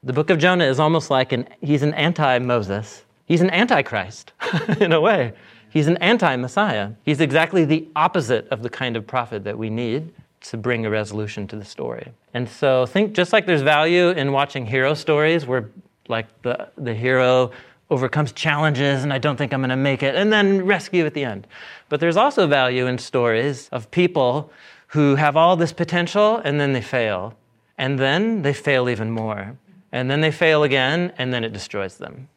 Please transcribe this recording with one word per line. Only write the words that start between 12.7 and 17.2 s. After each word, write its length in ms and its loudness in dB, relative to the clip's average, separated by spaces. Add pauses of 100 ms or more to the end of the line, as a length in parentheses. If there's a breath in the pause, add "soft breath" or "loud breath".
think, 260 -2
just 180 0
like 140 4
there's 160 2
value 480 4
in 220 -2
watching 340 -2
hero 300 0
stories 500 0
where, 240 -4 (380)
like, 180 -4 (160)
the, 340 -6
the 200 -6
hero 560 2 (400 loud breath)